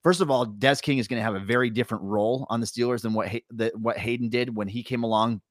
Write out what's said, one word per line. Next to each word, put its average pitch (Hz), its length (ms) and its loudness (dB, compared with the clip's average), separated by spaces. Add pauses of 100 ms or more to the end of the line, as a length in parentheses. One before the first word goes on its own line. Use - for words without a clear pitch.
first 175 200 4
of 156 100 2
all, 127 140 4
Des 113 300 2
King 139 240 0
is 110 100 -2
gonna 120 120 -2
have 107 140 0
a 95 40 -4
very 117 300 2
different 110 360 -2
role 107 440 0
on 117 120 0
the 113 40 -2
Steelers 120 360 0
than 110 120 -2
what 110 140 0
Hay-, 110 220 -6
the, 113 260 0
what 113 220 -2
Hayden 120 320 -2
did 123 260 0
when 104 140 -4
he 117 120 -6
came 120 220 -4
along. 110 480 2